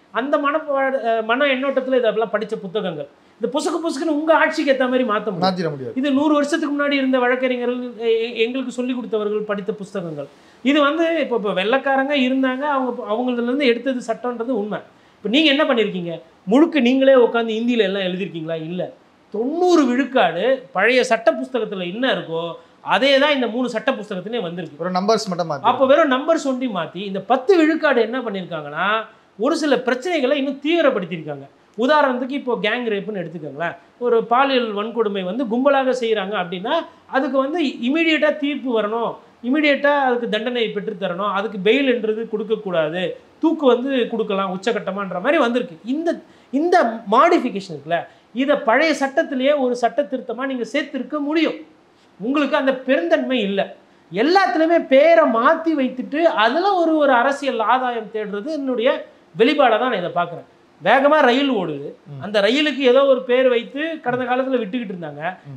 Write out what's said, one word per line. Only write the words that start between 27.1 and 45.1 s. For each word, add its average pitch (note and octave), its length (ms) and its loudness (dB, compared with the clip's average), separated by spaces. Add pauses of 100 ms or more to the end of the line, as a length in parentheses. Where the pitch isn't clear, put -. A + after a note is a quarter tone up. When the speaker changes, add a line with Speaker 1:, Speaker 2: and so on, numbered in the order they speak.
Speaker 1:
பத்து C4 360 2
விழுக்காடு D4+ 440 2
என்ன A#3 200 -2
பண்ணிருக்காங்கன்னா, F#3 840 -4 (340)
ஒரு C#4 180 0
சில D4 200 2
பிரச்சனைகளை B3+ 560 0
இன்னும் C#4 320 -2
தீவிரப்படுத்தியிருக்காங்க. F3+ 840 0 (300)
உதாரணத்துக்கு C4 520 2
இப்போ B3 320 -4
gang A#3 260 -2
ரேப்னு G3+ 260 -4
எடுத்துக்கோங்களேன், D#3+ 600 -8 (220)
ஒரு A#3+ 260 2
பாலியல் A#3+ 500 2
வன்கொடுமை G#3 500 -2
வந்து G#3+ 200 -4
கும்பலாக C4 560 2
செய்றாங்க G#3+ 320 -2
அப்படின்னா, F#3+ 400 -4 (340)
அதுக்கு C4+ 320 0
வந்து D4 260 0
இமிடியேட்டா D4+ 720 0
தீர்ப்பு B3+ 460 -2
வரணும், G#3 340 -4 (260)
இமிடியேட்டா C#4+ 440 2
அதுக்கு B3+ 420 2
தண்டனை A3+ 460 -2
பெற்றுத்தரணும், F#3+ 580 -4
அதுக்கு G3+ 260 -4 (120)
பெயில்ன்றது A3+ 580 0
கொடுக்கக்கூடாது, F#3 880 -2 (240)
தூக்கு D#4+ 260 0
வந்து B3 420 2
கொடுக்கலாம் G3 520 -2
உச்சகட்டமான்ற F#3+ 520 -4